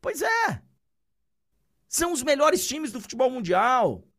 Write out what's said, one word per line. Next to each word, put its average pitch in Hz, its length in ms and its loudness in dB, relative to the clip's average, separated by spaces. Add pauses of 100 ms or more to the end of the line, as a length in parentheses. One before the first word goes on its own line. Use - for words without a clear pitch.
Pois 381 200 -6
é. 440 400 0 (1300)
São 349 260 -2
os 247 100 -4
melhores 302 420 2
times 294 260 -6
do 233 100 -10
futebol 247 280 0
mundial. 208 720 0 (160)